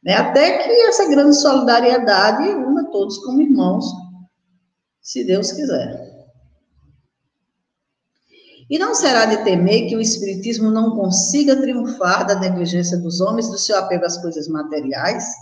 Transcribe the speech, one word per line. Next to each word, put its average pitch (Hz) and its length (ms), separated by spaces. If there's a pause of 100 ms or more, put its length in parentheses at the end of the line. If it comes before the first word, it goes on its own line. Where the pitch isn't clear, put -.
né? 185 120
Até 277 440
que - 120
essa 453 380
grande 285 280
solidariedade 240 1120
una 294 420
todos 208 280
como 262 240
irmãos, 220 420 (1160)
se - 240
Deus 202 280
quiser. 208 600 (2500)
E 285 80
não 453 160
será 240 320
de 214 180
temer 196 440
que 226 80
o 220 40
espiritismo 214 680
não 220 260
consiga 262 640
triunfar 226 680
da 202 100
negligência 180 600
dos 175 240
homens, 214 300
do 190 80
seu - 180
apego 185 300
às 175 160
coisas 160 260
materiais? 151 760 (180)